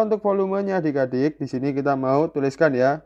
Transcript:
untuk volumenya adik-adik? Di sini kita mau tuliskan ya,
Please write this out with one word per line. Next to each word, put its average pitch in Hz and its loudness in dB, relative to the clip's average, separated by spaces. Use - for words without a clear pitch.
untuk 208 -2
volumenya 196 -2
adik-adik? 135 0
Di 135 -6
sini 135 -4
kita 139 0
mau 135 2
tuliskan 139 0
ya, 127 2